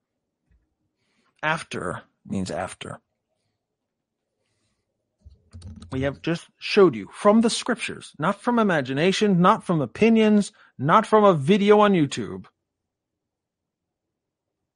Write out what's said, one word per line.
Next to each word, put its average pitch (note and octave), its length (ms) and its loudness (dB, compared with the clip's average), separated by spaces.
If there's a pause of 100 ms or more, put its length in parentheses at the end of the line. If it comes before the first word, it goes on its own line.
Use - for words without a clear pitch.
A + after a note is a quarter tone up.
(1400)
After C#3 600 -6 (200)
means F#2 260 -8
after. - 520 -12 (3000)
We C3 120 -6
have C#3 200 -6
just E3 260 -6 (100)
showed F3+ 360 2
you G2 180 -12
from G#3 280 2
the A3+ 100 0
scriptures, - 640 -8
not F3 240 -4
from A#3+ 200 -2
imagination, F3 800 0
not G3+ 240 2
from E3 160 -2
opinions, G#3+ 720 2 (260)
not F3 260 2
from G#3+ 200 4
a F#3+ 100 6
video G3+ 460 4
on G3+ 140 4
YouTube. A2 520 -4 (2250)